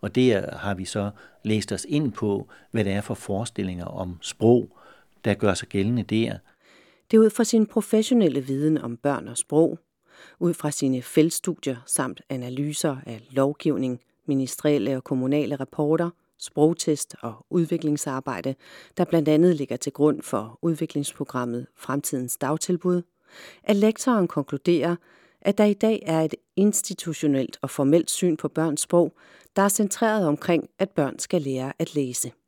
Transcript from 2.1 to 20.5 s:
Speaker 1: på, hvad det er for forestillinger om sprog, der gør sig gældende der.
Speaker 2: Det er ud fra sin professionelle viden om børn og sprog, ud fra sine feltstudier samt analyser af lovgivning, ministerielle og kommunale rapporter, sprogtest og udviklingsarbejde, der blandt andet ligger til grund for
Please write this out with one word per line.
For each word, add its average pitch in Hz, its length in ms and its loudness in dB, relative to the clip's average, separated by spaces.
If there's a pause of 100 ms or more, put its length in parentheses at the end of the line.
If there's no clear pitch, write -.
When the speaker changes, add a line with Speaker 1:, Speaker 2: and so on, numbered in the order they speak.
Speaker 1:
på, 101 360 -2 (220)
hvad 113 140 0
det 98 80 -2
er 101 80 -2
for 113 140 -8
forestillinger 95 720 -6
om 90 360 -10
sprog, - 580 2 (460)
der 104 100 2
gør 101 200 2
sig - 140 -10
gældende 107 340 0
der. 110 360 -2 (720)
Speaker 2:
Det 226 60 6
er 220 40 10
ud 220 100 6
fra 226 140 0
sin 220 220 4
professionelle 214 760 2
viden 139 380 0
om 120 180 -6
børn 139 320 -4
og 123 100 -10
sprog, 160 400 2 (600)
ud 170 160 0
fra - 160 -4
sine 131 320 -2
feltstudier 156 760 0 (100)
samt - 420 -4
analyser 135 680 -4 (100)
af 113 140 -12 (100)
lovgivning, 131 680 0 (260)
ministerielle 135 720 0
og 127 80 -8
kommunale 135 520 -2
rapporter, 156 540 -2 (300)
sprogtest - 800 0
og - 300 -10
udviklingsarbejde, 147 1040 -2 (420)
der 180 80 2
blandt 160 240 2
andet 160 280 6
ligger 135 200 -6
til 139 160 -6
grund 151 300 2
for 113 400 -6